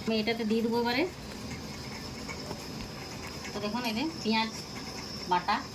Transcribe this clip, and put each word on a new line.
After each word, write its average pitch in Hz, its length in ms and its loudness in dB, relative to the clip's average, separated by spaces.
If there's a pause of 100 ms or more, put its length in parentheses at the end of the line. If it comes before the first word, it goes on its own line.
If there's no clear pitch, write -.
আমি 226 180 4
এটাতে 226 280 2
দিয়ে 226 140 6
দেবো 233 180 4
এবারে। 240 200 4 (2500)
তো - 120 -4
দেখুন 220 260 0
এই 214 80 0
যে 277 60 2 (180)
পেঁয়াজ 214 280 4 (800)
বাটা 180 260 6 (180)